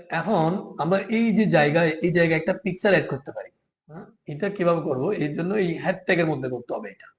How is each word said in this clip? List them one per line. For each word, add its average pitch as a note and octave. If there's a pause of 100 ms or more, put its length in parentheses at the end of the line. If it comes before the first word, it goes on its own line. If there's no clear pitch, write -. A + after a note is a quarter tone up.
এখন E3+
আমরা F3
এই A3
যে A3
জায়গায়, D#3+
এই E3+
জায়গায় E3
একটা F#3
পিকচার F#3+
অ্যাড D#3
করতে -
পারি, - (380)
হ্যাঁ? F3 (200)
এটা D#3+
কিভাবে E3+
করবো? D3
এর D3+
জন্য F3
এই F3
হেড F#3
ট্যাগের F3
মধ্যে C3+
করতে B2+
হবে G3+
এটা। -